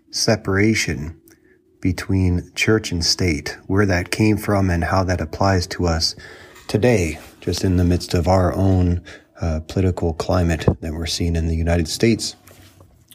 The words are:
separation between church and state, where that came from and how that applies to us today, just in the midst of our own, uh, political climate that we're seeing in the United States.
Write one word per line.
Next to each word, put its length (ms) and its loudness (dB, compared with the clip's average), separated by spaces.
separation 1080 0
between 760 0
church 340 0
and 140 -2
state, 520 -2
where 180 2
that 240 -2
came 260 2
from 340 0
and 140 0
how 200 0
that 160 -2
applies 480 0
to 180 -4
us 300 0
today, 520 2
just 240 -4
in 120 2
the 80 4
midst 280 0
of 160 0
our 260 4
own, 480 2
uh, 280 -2
political 440 0
climate 540 0
that 120 -8
we're 140 -6
seeing 300 -2
in 100 0
the 100 0
United 320 0
States. 460 0